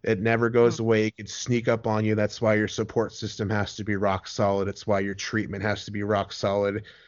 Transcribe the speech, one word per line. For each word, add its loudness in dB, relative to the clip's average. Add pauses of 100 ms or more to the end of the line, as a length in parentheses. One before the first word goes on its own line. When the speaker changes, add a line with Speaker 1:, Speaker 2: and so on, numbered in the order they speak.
Speaker 1:
It 0
never 2
goes 4
Speaker 2:
Hmm. -4
Speaker 1:
away. 4
It -6
can -12
sneak -2
up 0
on 2
you. 2
That's -2
why 4
your 2
support -2
system -6
has -2
to -10
be -2
rock 0
solid. 0
It's -8
why 2
your -4
treatment -4
has -2
to -12
be -6
rock 0
solid, -2 (240)